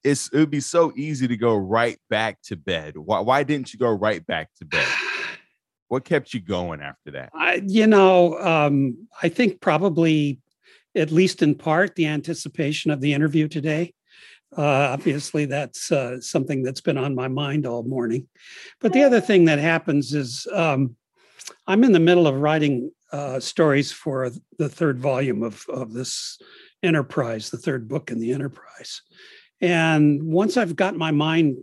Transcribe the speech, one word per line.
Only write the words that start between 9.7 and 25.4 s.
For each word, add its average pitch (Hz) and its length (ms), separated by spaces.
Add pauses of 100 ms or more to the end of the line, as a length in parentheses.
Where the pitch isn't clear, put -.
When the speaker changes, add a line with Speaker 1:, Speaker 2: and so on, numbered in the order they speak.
Speaker 2:
at 156 160
least 180 300
in 151 140
part, 165 400
the 160 140
anticipation 151 840
of 143 100
the 143 140
interview 151 340
today. 156 460 (640)
Uh, 143 360
obviously, 147 540
that's, 139 440
uh, 131 300
something 139 420
that's 127 180
been 143 160
on 139 160
my 127 140
mind 139 400
all 120 160
morning. 123 460 (520)
But 226 120
the 262 100
other 247 180
thing 185 260
that 151 120
happens 151 560
is, 131 380
um, 139 420 (720)
I'm 208 160
in 262 80
the 185 80
middle 170 300
of 135 80
writing, 147 560 (180)
uh, 139 300
stories 143 500
for 131 400 (280)
the 147 100
third 139 320
volume 127 420